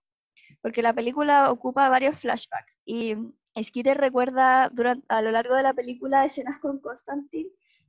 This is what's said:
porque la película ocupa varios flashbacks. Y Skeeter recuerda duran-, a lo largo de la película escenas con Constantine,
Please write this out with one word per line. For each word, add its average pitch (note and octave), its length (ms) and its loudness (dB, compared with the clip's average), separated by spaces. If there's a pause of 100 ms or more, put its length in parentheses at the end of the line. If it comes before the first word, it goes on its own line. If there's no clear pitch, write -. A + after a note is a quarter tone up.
(640)
porque A#3 200 -4
la A3+ 120 2
película C#4 580 2
ocupa B3+ 360 0
varios C4 300 2
flashbacks. - 540 -6 (140)
Y A3+ 300 -4 (460)
Skeeter B3+ 360 0
recuerda C4 720 2
duran-, B3 380 -2
a A3 140 0
lo A3 100 0
largo A#3+ 240 0
de C4+ 80 2
la C4 100 2
película C4 500 0
escenas C#4 360 -6
con C#4 200 -6
Constantine, C#4+ 680 -10 (380)